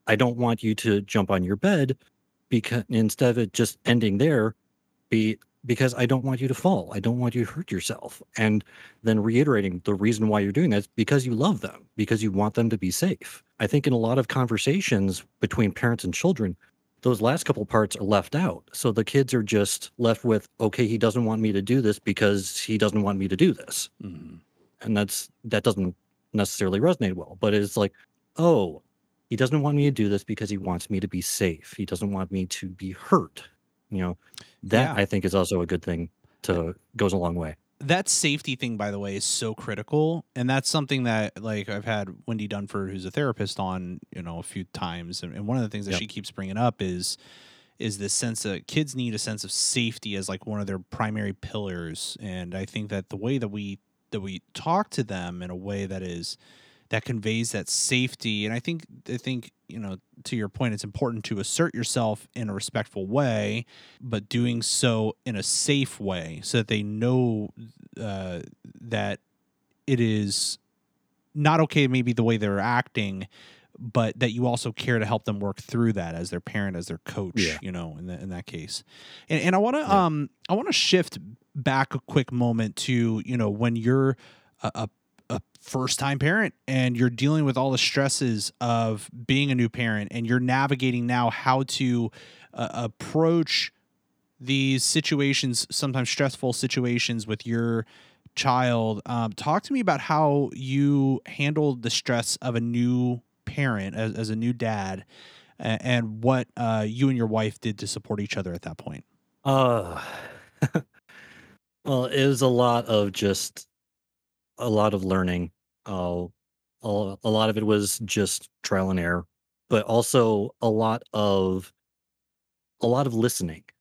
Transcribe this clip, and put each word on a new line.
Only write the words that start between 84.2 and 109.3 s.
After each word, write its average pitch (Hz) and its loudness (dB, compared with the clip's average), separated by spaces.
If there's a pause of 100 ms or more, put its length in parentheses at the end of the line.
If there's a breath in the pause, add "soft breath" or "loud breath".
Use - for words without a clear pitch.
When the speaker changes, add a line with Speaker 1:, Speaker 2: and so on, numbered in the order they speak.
Speaker 2:
a, - -4
a, 110 -4 (400)
a 107 -4 (200)
first-time 135 -2
parent 165 2 (140)
and 127 2
you're 123 4
dealing 143 2
with 131 2
all 135 2
the 127 2
stresses 127 0 (100)
of 117 0 (160)
being 139 2
a 131 2
new 120 2
parent, 110 -2
and 117 -4
you're 123 4
navigating 127 4
now 123 4
how 131 2
to, 120 0 (420 loud breath)
uh, - -4
approach 156 0 (680)
these 135 2
situations, 139 0
sometimes 131 -2
stressful 135 0
situations, 120 -2
with 110 -6
your 117 0 (500 soft breath)
child. 120 2
Um, 113 -2
talk 160 -2
to - -6
me 269 0
about 170 2
how 147 2
you 135 2
handled 143 0
the 117 -2
stress - 0
of 127 -2
a 117 2
new 123 2 (240)
parent, 107 -2
as, 110 -2
as 110 -4
a 110 -2
new 117 0
dad, 101 -4 (540 loud breath)
a-, - -12 (220)
and 117 -2
what, 127 2 (100)
uh, 113 0
you 123 0
and 131 0
your 117 0
wife 110 -2
did 107 -4
to 104 -8
support 104 -6
each 101 -4
other - -6
at - -10
that 160 -10
point. - -14 (400)